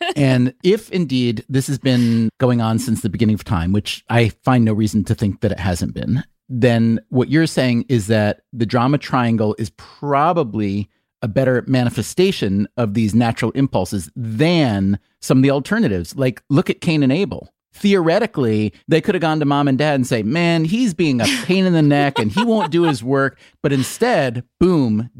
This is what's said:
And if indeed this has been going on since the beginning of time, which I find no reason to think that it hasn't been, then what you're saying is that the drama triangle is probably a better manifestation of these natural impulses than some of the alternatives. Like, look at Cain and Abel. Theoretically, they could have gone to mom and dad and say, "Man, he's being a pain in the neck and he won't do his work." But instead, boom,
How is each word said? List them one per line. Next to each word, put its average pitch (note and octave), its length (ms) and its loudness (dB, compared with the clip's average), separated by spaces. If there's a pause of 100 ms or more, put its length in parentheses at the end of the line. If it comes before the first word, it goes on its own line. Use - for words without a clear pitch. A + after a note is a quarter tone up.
(160)
And B2+ 380 2 (100)
if G#3+ 280 0
indeed B2+ 580 -2
this C3+ 160 0
has C#3 140 -4
been A#2 500 2 (100)
going B2 220 2
on A2+ 160 0
since G#2+ 240 -2
the A2 80 -2
beginning G#2+ 240 2
of G2 100 -4
time, F2 280 -2
which - 380 -4
I A#2 200 4
find B2+ 340 0
no A2 100 2
reason G#2+ 320 0
to A2 100 -2
think G2+ 260 -4
that G#2 100 0
it - 80 -8
hasn't F#2 360 -2
been, A2 280 -4 (260)
then A#2 500 2 (100)
what B2+ 200 0
you're D#3 180 2
saying A#2+ 420 0
is A2+ 180 0
that G#2+ 340 0 (100)
the A2+ 160 -4
drama B2+ 320 0
triangle A2+ 580 0
is A2 140 -8
probably C3+ 1160 -2 (360)
a B2 40 -4
better B2+ 400 0
manifestation B2 1000 0 (100)
of A2 160 -2
these A2 220 0
natural A#2 360 2
impulses G#2+ 640 -2
than A2+ 840 0 (200)
some - 200 2
of - 20 4
the C3+ 80 4
alternatives. C#3 640 -2
Like, C3 320 -4
look D3 220 0
at - 120 -4
Cain D#3 200 0
and C3 120 2
Abel. F3 380 -6 (220)
Theoretically, D#3+ 1000 0 (160)
they D#3+ 140 2
could F#3 140 -2
have F3 60 -2
gone D#3 180 0
to D3 60 0
mom C#3+ 220 2
and C3 120 2
dad D3 160 2
and B2+ 100 0
say, A#2+ 160 -2
"Man, E3 440 0
he's G#3+ 280 0
being C#3+ 280 0
a - 40 0 (200)
pain F#3 200 2
in F3+ 80 2
the D#3+ 80 4
neck C#3+ 380 2
and G#2 120 -2
he G3 120 0
won't A3 280 0
do E3+ 120 2
his C#3 200 0
work." C3+ 360 -2 (240)
But C#3 100 0
instead, C3+ 720 -2 (160)
boom, B2 500 2 (100)